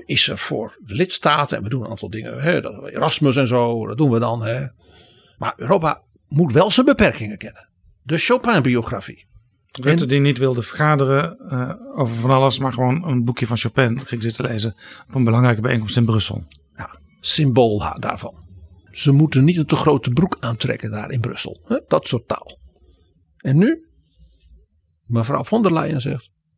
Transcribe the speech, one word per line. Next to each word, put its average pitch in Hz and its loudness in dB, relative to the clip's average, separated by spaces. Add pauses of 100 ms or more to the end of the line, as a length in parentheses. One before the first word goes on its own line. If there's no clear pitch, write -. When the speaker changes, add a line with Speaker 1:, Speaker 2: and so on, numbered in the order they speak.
Speaker 1:
is - 0
er 98 -6
voor - -8
de 101 -12
lidstaten 151 0
en - -6
we 104 -8
doen 120 -4
een - -12
aantal - -10
dingen, 117 -10
hè, 175 0
dat, 139 -12
Erasmus 143 0
en 135 2
zo, 117 0
dat 107 -8
doen 147 4
we 117 4
dan. 117 -2
Hè. 127 -4 (680)
Maar - -6
Europa 160 0 (240)
moet 147 2
wel 180 4
zijn 254 4
beperkingen 127 2
kennen. - -18 (320)
De 156 -2
Chopin-biografie. 131 0 (440)
Speaker 2:
Rutte 147 0
Speaker 1:
En 131 -2
Speaker 2:
die 139 2
niet 139 2
wilde 127 0
vergaderen, 147 0
eh, - -8
over 117 -2
van 117 0
alles, 135 4
maar 131 -2
gewoon 127 0
een 123 0
boekje 120 -2
van 120 -2
Chopin 123 -2
ging 117 -8
zitten 117 -6
lezen 113 -4 (320)
op - -20
een 131 4
belangrijke 117 4
bijeenkomst 110 0
in 120 6
Brussel. 104 0 (320)
Speaker 1:
Ja, - -18 (200)
symbool 117 2
ha-, 82 -6
daarvan. - -8 (400)
Ze - 2
moeten 139 4
niet 175 4
een 156 0
te 156 0
grote 143 2
broek 135 0
aantrekken 113 -6
daar 107 -8
in 123 -4
Brussel. - -8
Hè? 254 -2
Dat - 0
soort - -6
taal. - -8 (800)
En 135 0
nu, 277 2 (1160)
mevrouw 117 -2
von 226 0
der 185 4
Leyen 156 -2
zegt, 131 -8 (280)